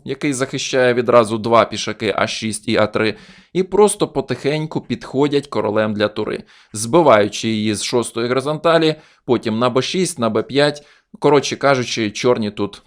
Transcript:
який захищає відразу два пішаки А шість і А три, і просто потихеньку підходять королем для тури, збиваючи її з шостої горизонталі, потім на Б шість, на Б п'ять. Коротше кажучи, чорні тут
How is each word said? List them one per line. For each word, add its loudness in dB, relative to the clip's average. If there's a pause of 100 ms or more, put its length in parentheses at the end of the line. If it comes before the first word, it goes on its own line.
який -4
захищає 0
відразу 4
два 4
пішаки -4
А 0
шість -8
і 0
А 4
три, -2 (380)
і -2
просто 2
потихеньку -4
підходять -2
королем -2
для 2
тури, -6 (280)
збиваючи 4
її 0
з -6
шостої -2
горизонталі, 0 (300)
потім 0
на 0
Б 0
шість, -2
на 0
Б 0
п'ять. -2 (320)
Коротше 2
кажучи, -2
чорні 0
тут -8